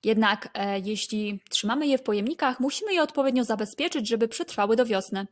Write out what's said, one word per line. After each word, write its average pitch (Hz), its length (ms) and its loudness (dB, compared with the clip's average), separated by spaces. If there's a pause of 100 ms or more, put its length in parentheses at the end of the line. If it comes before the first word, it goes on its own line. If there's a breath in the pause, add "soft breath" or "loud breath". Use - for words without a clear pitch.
Jednak, 214 500 4
e, 202 260 -2
jeśli 208 600 -4 (100)
trzymamy 262 360 0
je 269 120 4
w 269 40 -4
pojemnikach, 254 580 0
musimy 370 340 -2
je 330 80 4
odpowiednio 262 420 2
zabezpieczyć, 220 640 -2
żeby 226 200 2
przetrwały 220 480 0
do 247 100 4
wiosny. 196 460 -2